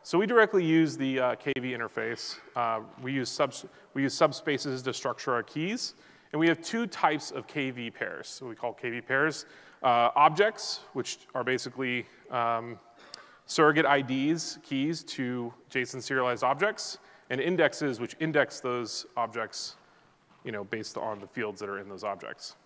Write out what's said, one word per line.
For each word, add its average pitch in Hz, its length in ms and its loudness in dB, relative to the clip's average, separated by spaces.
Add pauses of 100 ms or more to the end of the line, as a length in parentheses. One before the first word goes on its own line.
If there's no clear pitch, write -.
So - 160 2
we 208 80 4
directly 208 380 6
use 160 320 6
the, 135 240 0
uh, 123 160 2
K 139 220 -4
V 127 140 -4
interface. 113 640 -6 (180)
Uh, 113 240 0 (220)
we 127 100 -4
use 131 180 -2
subs-, - 360 -2 (280)
we 139 80 0
use 135 160 0
subspaces 139 640 0
to 127 100 -4
structure 127 400 -4
our 117 100 0
keys, 180 520 -6 (380)
and 151 80 -2
we 165 80 6
have 160 140 2
two 233 240 -2
types 156 440 0
of 131 160 -8
K 135 240 -4
V 120 200 -8
pairs, 90 380 -8
so - 180 -14
we 113 80 -10
call 117 180 -6
K - 160 -8
V 117 140 -6
pairs. 143 420 0 (380)
Uh, 120 320 6
objects, 160 680 4 (120)
which - 260 -6 (160)
are 127 80 -2
basically, 123 640 -2 (240)
um, 117 480 -2 (680)
surrogate 156 380 6
I 139 160 6
Ds, 135 640 -2
keys 147 420 -2
to 123 480 -4 (180)
json 127 300 -4
serialized 123 440 0
objects, 147 540 0 (320)
and 131 100 -2
indexes, 151 580 2
which 117 220 -6
index 151 400 2
those 123 460 -4 (100)
objects, 113 580 -6 (680)
you 123 80 -8
know, 104 100 -6
based 107 340 -8
on 107 220 -6
the 101 80 -16
fields 104 320 -6
that 101 100 -8
are 98 120 -8
in 98 80 -14
those 98 160 -12
objects. - 500 -8 (120)